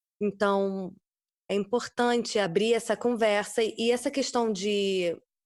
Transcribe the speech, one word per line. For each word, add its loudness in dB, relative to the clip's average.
Então, 0
é -2
importante -2
abrir 2
essa 0
conversa 0
e, -2
e 0
essa 0
questão 0
de, 0